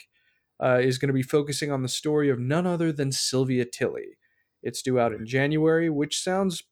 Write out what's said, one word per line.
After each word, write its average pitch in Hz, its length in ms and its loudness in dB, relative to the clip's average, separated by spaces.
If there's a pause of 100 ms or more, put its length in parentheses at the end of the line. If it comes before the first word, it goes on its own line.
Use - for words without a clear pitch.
(600)
uh, 127 220 2
is 127 160 2
gonna 139 160 0
be 131 80 2
focusing 147 500 0
on 131 120 -2
the 127 40 -2
story 151 420 0
of 123 100 2
none 147 260 0
other 165 260 0
than 143 200 -2
Sylvia 131 540 0
Tilly. 64 520 -4 (460)
It's - 180 -8
due 127 180 2
out 117 140 2
in 110 140 -10
January, 156 600 2
which 147 340 -2
sounds 185 480 -2